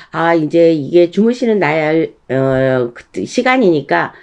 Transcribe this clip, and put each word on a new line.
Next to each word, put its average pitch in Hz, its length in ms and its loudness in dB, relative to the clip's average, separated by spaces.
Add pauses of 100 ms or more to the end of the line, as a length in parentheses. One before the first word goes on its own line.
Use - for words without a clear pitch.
(120)
아, 165 220 0
이제 165 380 2
이게 165 380 2
주무시는 226 480 0
날, 156 540 0 (180)
어, 131 640 0
그 - 300 -12
시간이니까 175 880 0 (100)